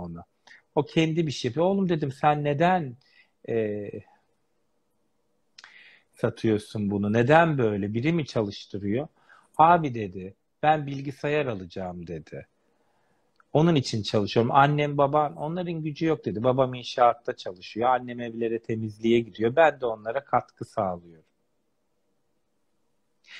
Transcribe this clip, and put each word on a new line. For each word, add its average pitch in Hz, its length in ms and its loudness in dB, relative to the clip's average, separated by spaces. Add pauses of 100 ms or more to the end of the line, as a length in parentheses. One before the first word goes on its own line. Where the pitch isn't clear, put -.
onu. 85 180 -14 (500)
O 151 100 2
kendi 160 420 0
bir 139 60 -4
şey - 160 -4
yapıyor. 147 180 0
"Oğlum," 190 220 0
dedim, 151 240 -2
"sen 147 320 0
neden, 147 520 0 (520)
e, 104 420 -2 (2250)
satıyorsun 107 760 -2
bunu? 101 220 -2
Neden 147 460 4
böyle? 104 360 -2
Biri 131 180 0
mi 165 140 -2
çalıştırıyor?" 104 840 -4 (500)
"Abi," 160 360 6
dedi, 98 400 -8 (280)
"ben 151 240 2
bilgisayar 139 600 -4
alacağım," 92 600 -8
dedi. 76 400 -12 (1040)
"Onun 160 220 6
için 117 280 0
çalışıyorum. 113 500 0
Annem, 147 460 2
baban, 147 380 2
onların 165 460 -6
gücü 156 240 -4
yok," 151 180 0
dedi. 107 200 -4
"Babam 127 300 2
inşaatta 120 640 0
çalışıyor. 104 540 -4
Annem 123 300 -2
evlere 117 380 -4
temizliğe 113 640 0
gidiyor. 113 360 -2
Ben 151 240 4
de 127 60 -4
onlara 113 380 -6
katkı - 400 -4
sağlıyorum." 87 600 -6 (2250)